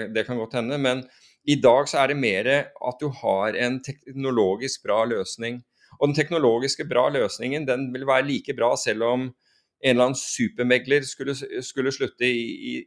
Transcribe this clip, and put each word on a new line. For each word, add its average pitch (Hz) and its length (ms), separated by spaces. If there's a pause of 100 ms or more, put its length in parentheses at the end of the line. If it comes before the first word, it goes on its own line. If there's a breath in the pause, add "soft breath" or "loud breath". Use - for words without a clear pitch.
(140)
det 110 140
kan 123 100
godt 113 220
hende, 127 180
men 131 280 (360 soft breath)
i 143 160
dag 127 320
så 139 140
er 135 80
det 143 100
mer 107 260 (140)
at - 380
du 147 80 (140)
har 101 360
en 123 240
teknologisk 127 1040
bra 107 160 (100)
løsning. 117 460 (400 soft breath)
Og 147 160
den - 20
teknologiske 147 720
bra 127 240
løsningen, 131 560
den 131 240
vil 127 160
være 131 220
like 135 260
bra 120 240
selv 113 300
om 127 160 (580)
en 131 80
eller 123 220
annen 131 80
supermegler 123 800
skulle, 135 320 (320)
skulle 135 240
slutte 131 320
i, 120 240
i, 120 280 (120)